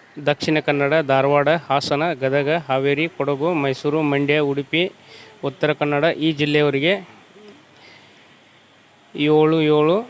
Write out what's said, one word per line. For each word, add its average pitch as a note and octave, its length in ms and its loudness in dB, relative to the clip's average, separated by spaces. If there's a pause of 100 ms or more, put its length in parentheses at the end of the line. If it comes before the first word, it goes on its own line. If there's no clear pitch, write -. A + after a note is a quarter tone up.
(260)
ದಕ್ಷಿಣ D3+ 340 0
ಕನ್ನಡ, C#3+ 340 0
ಧಾರವಾಡ, C#3 560 2
ಹಾಸನ, D3 640 -2
ಗದಗ, C3+ 360 -2
ಹಾವೇರಿ, C#3+ 580 -2
ಕೊಡಗು, D3 460 -2
ಮೈಸೂರು, C#3+ 480 -2
ಮಂಡ್ಯ, C#3+ 380 0
ಉಡುಪಿ, D3 440 -2 (600)
ಉತ್ತರ D3 300 -2
ಕನ್ನಡ D3 300 -2
ಈ D#3+ 280 0
ಜಿಲ್ಲೆಯವರಿಗೆ D3 640 0 (2250)
ಏಳು D#3 460 4
ಏಳು D3+ 340 4 (140)